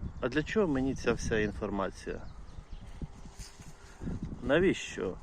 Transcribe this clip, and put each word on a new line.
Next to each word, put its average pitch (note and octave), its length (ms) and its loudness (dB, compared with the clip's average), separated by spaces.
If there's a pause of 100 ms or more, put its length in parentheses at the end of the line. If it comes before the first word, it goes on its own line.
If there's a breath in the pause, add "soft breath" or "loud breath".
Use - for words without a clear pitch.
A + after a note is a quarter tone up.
(200)
а B2+ 80 2
для C#3+ 140 4
чого G#3 240 4
мені C3 280 4
ця - 180 4
вся - 260 2
інформація? G2+ 840 0 (2250 loud breath)
Навіщо? C3 800 2